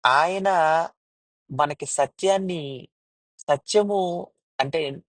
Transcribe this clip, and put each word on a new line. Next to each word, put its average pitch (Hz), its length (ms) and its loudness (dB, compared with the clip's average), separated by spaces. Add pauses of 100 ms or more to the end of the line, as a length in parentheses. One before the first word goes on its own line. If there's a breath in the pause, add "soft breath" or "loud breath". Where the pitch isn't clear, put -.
ఆయన 180 440 4 (1000)
మనకి 143 340 -4
సత్యాన్ని, 165 1000 -2 (500)
సత్యము 185 880 -2 (320)
అంటే 143 320 -4 (180)